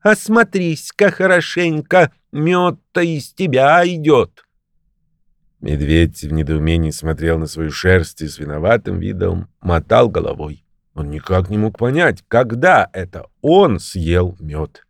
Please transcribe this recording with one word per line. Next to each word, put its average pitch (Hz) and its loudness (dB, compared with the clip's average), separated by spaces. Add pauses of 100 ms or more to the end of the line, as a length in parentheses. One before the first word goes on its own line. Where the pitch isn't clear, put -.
'Осмотрись-ка 202 0
хорошенько, 175 2 (180)
мед-то 175 -2
из 165 -4
тебя 160 4
идет.'» 151 0 (1160)
Медведь 73 0
в 76 -10
недоумении 78 -2
смотрел 80 -4
на 80 -6
свою 80 -8
шерсть 90 0
и 78 -8
с 73 -14
виноватым 85 -2
видом 90 -4 (140)
мотал 98 0
головой. - -8 (260)
Он 73 -10
никак 92 -4
не 104 -4
мог 107 -2
понять, 131 0
когда 120 2
это 90 -12 (120)
он 156 4
съел 90 -2
мед. 76 -10